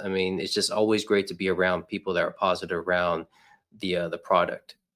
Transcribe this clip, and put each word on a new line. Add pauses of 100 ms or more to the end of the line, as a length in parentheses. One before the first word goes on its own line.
I
mean,
it's
just
always
great
to
be
around
people
that
are
positive
around (520)
the,
uh,
the
product, (220)